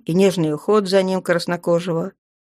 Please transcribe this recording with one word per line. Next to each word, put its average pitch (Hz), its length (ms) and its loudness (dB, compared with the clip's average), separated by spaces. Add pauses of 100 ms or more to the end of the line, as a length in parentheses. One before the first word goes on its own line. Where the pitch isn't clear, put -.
и 165 60 -2
нежный 175 420 2
уход 208 340 0
за 190 140 4
ним 185 200 -2
краснокожего. 175 920 -2 (280)